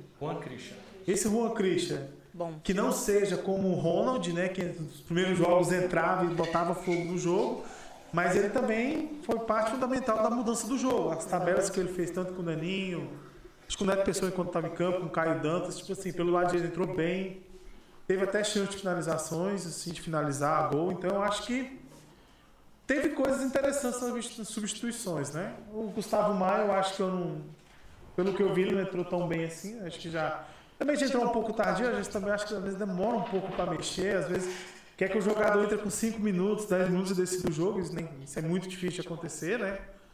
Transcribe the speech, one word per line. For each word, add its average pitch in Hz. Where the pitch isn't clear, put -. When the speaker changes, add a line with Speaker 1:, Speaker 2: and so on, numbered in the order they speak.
Speaker 1:
Juan 160
Christian. -
Speaker 2:
Esse 202
Juan 220
Christian. 156
Speaker 3:
Bom. 170
Speaker 2:
Que 190
não 220
seja 202
como 190
o 180
Ronald, 175
né? 175
Que 185
nos 170
primeiros 185
jogos 175
entrava 180
e 175
botava 165
fogo 170
no 175
jogo. 180
Mas 180
ele 202
também 247
foi 226
parte 220
fundamental 254
da 226
mudança 226
do 254
jogo. 226
As 160
tabelas 180
que -
ele 180
fez, 170
tanto 180
com 185
o 175
Naninho, 170
acho -
que 202
o -
Neto 196
Pessoa, 190
enquanto 180
tava 165
em -
campo, 180
com 175
o -
Caio 160
Dantas, 170
tipo -
assim, 185
pelo 175
lado 175
direito 170
entrou 170
bem. 185
Teve 190
até 202
chance 196
de -
finalizações, 170
assim, 170
de 156
finalizar 147
a -
gol. 160
Então, 180
eu 202
acho 208
que 254
teve 285
coisas 269
interessantes 269
nas 247
substitu-, 226
substituições, 190
né? 202
O 220
Gustavo 208
Maia, 190
eu 202
acho 190
que 208
eu 185
não, 165
pelo 190
que 196
eu 185
vi, 180
ele 196
não 196
entrou 180
tão 175
bem 165
assim. 196
Acho 160
que 175
já, 160
também 285
já 277
entrou 247
um -
pouco 240
tardio, 196
a 233
gente 202
também 202
acho 208
que 220
às 190
vezes 196
demora 202
um 180
pouco 185
pra 180
mexer, 180
às 170
vezes 185
quer 185
que 220
o -
jogador 208
entre 208
com 208
cinco 220
minutos, 208
dez 185
minutos 185
e -
decida 180
o -
jogo, 185
isso, 170
nem, 165
isso -
é 160
muito 180
difícil 180
de -
acontecer, 165
né? 196